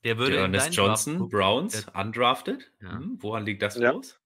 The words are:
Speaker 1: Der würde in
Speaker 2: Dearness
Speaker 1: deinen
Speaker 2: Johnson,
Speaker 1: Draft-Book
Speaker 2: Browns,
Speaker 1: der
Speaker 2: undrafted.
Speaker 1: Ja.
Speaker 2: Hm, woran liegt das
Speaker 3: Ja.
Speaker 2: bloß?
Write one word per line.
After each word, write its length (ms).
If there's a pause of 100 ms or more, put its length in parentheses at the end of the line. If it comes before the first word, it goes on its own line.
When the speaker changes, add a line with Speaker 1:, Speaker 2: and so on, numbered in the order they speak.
Speaker 1:
Der 140
würde 140
in 60 (140)
Speaker 2:
Dearness 120
Speaker 1:
deinen 100
Speaker 2:
Johnson, 460
Speaker 1:
Draft-Book 120
Speaker 2:
Browns, 540
Speaker 1:
der 100
Speaker 2:
undrafted. 760 (100)
Speaker 1:
Ja. 160
Speaker 2:
Hm, 240
woran 240
liegt 160
das 160
Speaker 3:
Ja. 140
Speaker 2:
bloß? 340